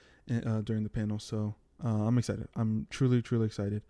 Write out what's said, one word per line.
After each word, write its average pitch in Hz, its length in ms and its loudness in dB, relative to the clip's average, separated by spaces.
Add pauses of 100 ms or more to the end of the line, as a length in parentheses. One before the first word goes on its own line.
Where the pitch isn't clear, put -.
(280)
in, 117 180 0
uh, 110 200 0
during 110 180 -2
the 104 60 -4
panel, 107 300 -2
so 107 360 -4 (280)
uh, 110 240 2
I'm 120 100 4
excited. 104 380 0
I'm 110 340 0
truly, 123 320 4
truly 113 240 0
excited. 104 440 -2